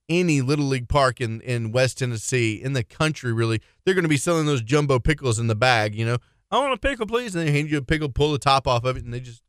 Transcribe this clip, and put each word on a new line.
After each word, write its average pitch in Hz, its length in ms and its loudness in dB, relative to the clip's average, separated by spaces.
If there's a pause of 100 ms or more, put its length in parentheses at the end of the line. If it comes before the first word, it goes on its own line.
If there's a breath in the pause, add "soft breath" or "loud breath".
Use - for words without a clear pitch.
any 165 340 2
Little 143 240 0
League 131 220 -2
park 135 320 2
in, 113 220 -4
in 117 320 -4
West 127 240 2
Tennessee, 117 560 -2
in 123 180 -6
the 131 140 -2
country, 151 480 -2
really, 113 280 0 (220)
they're 185 120 2
gonna 175 120 2
be 151 100 4
selling 165 280 2
those 143 160 0
jumbo 139 380 2
pickles 131 400 0
in 117 80 -2
the 113 80 0
bag, 110 380 2
you 113 120 -4
know. 117 120 -2 (340)
"I 202 60 0
want 269 160 0
a 240 40 -6
pickle, 254 280 -4
please." 226 300 -4
And 165 120 -2
they 147 40 0
hand 147 180 0
you 151 80 0
a 143 60 -2
pickle, 151 260 -2
pull 147 220 0
the 143 80 -2
top 135 280 2
off 120 180 0
of 127 120 -2
it, - 60 -12
and 120 100 -10
they 120 60 -8
just, 123 300 -18